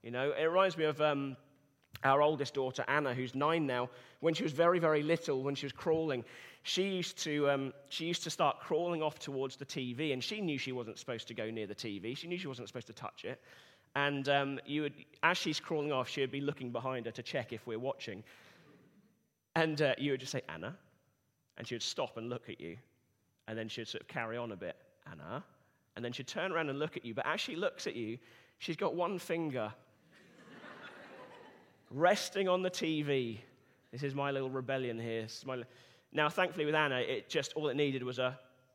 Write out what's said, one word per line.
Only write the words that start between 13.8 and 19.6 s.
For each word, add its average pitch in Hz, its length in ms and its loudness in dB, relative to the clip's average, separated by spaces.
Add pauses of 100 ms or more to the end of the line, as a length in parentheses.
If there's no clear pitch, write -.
And, 143 340 2
um, 139 360 4
you 147 180 -2
would, 147 120 -4 (280)
as 175 140 6
she's - 240 0
crawling 151 320 0
off, 127 160 2
she 139 140 -2
would 131 80 0
be 139 100 -4
looking 139 300 -2
behind 120 360 -4
her 113 60 -4
to 120 100 -8
check 123 300 -4
if 110 140 -10
we're 113 120 -4
watching. 113 460 -6 (1300)
And, 156 280 4